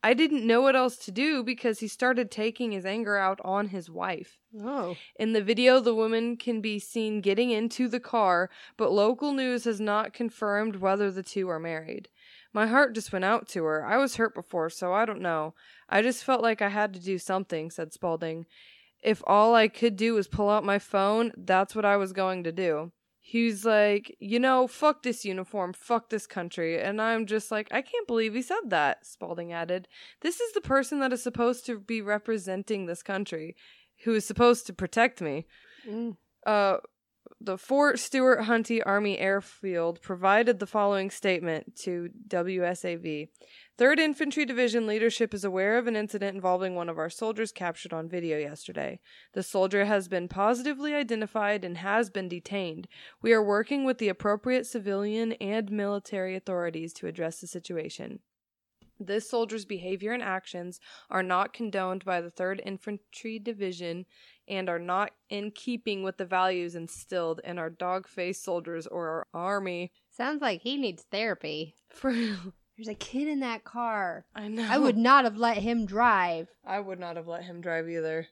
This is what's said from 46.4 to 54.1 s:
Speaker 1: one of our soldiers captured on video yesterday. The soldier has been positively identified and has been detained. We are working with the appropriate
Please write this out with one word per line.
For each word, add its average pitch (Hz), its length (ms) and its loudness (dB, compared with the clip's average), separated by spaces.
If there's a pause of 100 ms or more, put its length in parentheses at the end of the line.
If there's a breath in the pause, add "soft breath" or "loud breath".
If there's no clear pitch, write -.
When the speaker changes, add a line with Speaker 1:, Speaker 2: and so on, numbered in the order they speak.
Speaker 1:
one 170 160 -4
of 160 80 -6
our 160 140 -4
soldiers 220 400 -4
captured 175 420 -6
on 165 160 -6
video 170 300 -2
yesterday. 151 600 -8 (340 loud breath)
The 190 100 -4
soldier 196 420 2
has 202 220 2
been 180 220 -2
positively 254 680 0
identified 214 680 -2
and 175 140 -6
has 202 320 0
been 185 200 -4
detained. 175 580 -6 (340 loud breath)
We 226 120 6
are 220 100 6
working 208 400 2
with 262 160 0
the 214 100 0
appropriate 214 560 0